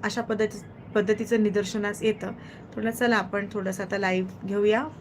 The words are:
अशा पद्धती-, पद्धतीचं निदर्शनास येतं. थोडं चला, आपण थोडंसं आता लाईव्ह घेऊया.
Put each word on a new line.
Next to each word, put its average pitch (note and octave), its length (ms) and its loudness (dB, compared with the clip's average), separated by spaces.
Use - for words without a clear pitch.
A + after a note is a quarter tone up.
अशा G#3+ 180 -2
पद्धती-, - 720 -4
पद्धतीचं G#3+ 500 2
निदर्शनास G#3 600 0
येतं. G#3+ 280 0
थोडं A3+ 160 -2
चला, A#3 260 4
आपण G3+ 340 0
थोडंसं F#3+ 320 -2
आता F#3+ 140 -2
लाईव्ह F#3 320 2
घेऊया. G#3 360 4